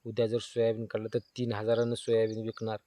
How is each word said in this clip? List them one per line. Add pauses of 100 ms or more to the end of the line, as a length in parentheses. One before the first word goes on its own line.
उद्या
जर
सोयाबीन
काढलं
तर
तीन
हजारानं
सोयाबीन
विकणार, (100)